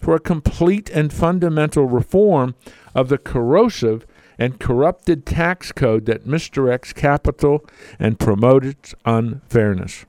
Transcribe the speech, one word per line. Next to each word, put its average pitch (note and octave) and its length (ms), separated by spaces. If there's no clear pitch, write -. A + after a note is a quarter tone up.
for E3 140
a D#3+ 40
complete F3 720
and D3+ 200
fundamental D#3+ 760
reform C3 680
of B2+ 140
the C#3 80
corrosive B2 880
and B2 220
corrupted D3+ 680
tax F3 460
code A2+ 340
that A2 200
misdirects C3 680
capital D3 720
and A2 200
promotes C3 760
unfairness. A2+ 1040